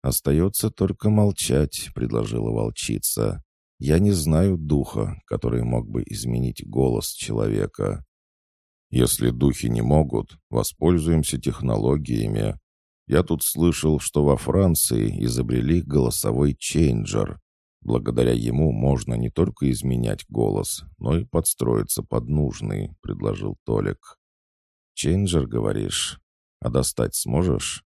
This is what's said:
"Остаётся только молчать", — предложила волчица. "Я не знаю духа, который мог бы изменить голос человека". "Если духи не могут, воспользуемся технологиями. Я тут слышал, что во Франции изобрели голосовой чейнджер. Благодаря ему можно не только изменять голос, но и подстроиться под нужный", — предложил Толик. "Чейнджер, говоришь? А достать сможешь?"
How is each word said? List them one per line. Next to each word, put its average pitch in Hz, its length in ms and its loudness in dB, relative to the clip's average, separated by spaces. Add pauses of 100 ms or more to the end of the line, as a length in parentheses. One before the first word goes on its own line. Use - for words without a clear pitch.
"Остаётся 78 680 0
только - 400 0
молчать", — 101 840 2
предложила 57 560 -2
волчица. 55 920 -2 (360)
"Я 76 200 4
не 101 120 4
знаю 85 460 2
духа, 69 680 -2
который 58 380 -2
мог 58 260 -2
бы 52 160 -4
изменить 60 640 -4
голос 60 440 0
человека". 50 960 -4 (840)
"Если 62 400 2
духи 64 360 0
не 57 140 0
могут, 64 560 2 (120)
воспользуемся 78 920 2
технологиями. 57 1200 -2 (480)
Я 76 160 2
тут 80 200 -2
слышал, 78 560 2
что - 240 0
во 71 140 4
Франции 62 880 2
изобрели 62 560 0
голосовой 67 760 0
чейнджер. 53 840 0 (420)
Благодаря 58 500 0
ему 60 400 2
можно 64 420 0
не 58 160 -2
только 71 400 0
изменять 60 580 -2
голос, 50 560 -2 (140)
но - 200 0
и 71 80 -2
подстроиться - 760 0
под 57 260 -4
нужный", — 55 760 -2
предложил 50 640 -6
Толик. 50 520 -4 (760)
"Чейнджер, 87 500 2
говоришь? 52 760 -4 (420)
А - 80 -2
достать 58 460 0
сможешь?" 69 760 -2